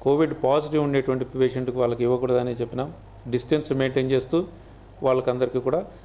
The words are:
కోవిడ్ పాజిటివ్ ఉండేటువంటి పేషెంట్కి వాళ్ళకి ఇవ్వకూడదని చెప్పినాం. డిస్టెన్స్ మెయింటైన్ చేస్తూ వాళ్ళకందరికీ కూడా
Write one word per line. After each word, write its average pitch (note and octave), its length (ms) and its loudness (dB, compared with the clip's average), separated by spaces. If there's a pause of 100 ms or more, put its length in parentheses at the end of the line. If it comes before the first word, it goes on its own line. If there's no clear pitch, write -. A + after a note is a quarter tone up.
కోవిడ్ D3 320 2 (100)
పాజిటివ్ D3+ 380 2
ఉండేటువంటి C#3 420 0
పేషెంట్కి B2+ 540 -2
వాళ్ళకి A#2+ 240 0
ఇవ్వకూడదని B2 500 0
చెప్పినాం. B2 400 -6 (380)
డిస్టెన్స్ C#3 420 0
మెయింటైన్ C3 400 0
చేస్తూ C3+ 320 0 (580)
వాళ్ళకందరికీ B2+ 580 0
కూడా C3+ 240 -2 (200)